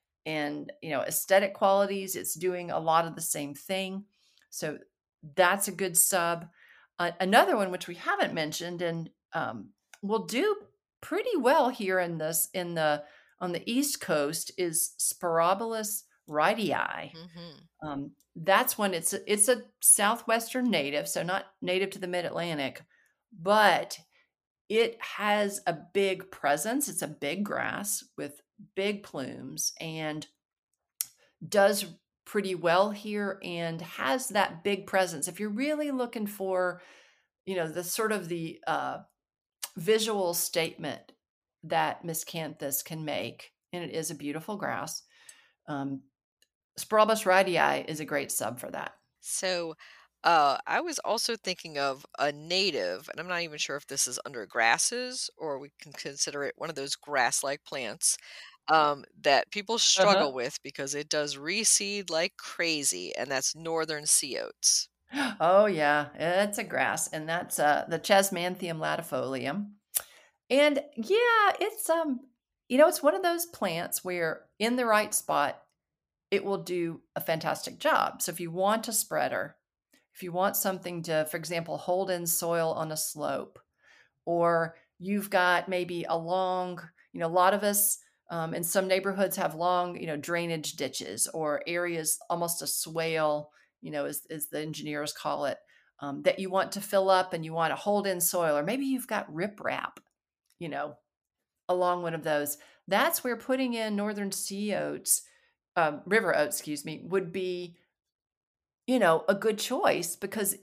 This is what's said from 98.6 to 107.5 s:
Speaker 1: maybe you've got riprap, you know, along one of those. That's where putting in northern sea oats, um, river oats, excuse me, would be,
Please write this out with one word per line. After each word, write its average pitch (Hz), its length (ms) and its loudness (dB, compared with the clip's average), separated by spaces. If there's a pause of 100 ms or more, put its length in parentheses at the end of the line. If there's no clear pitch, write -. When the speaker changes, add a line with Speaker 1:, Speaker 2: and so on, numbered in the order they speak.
Speaker 1:
maybe 262 240 -2
you've 262 220 -2
got - 240 -4
riprap, - 640 -4 (600)
you 170 100 -8
know, 147 280 -6 (720)
along 180 340 2
one 165 120 -2
of 160 100 -6
those. 147 340 0 (300)
That's 247 360 2
where 240 120 0
putting 262 380 0
in 220 220 -2
northern 202 360 -2
sea 202 420 -4
oats, 147 480 0 (540)
um, 151 300 2
river 185 300 4
oats, 147 220 2
excuse 147 260 -8
me, 156 200 -8
would 175 280 -2
be, 180 440 -6 (1120)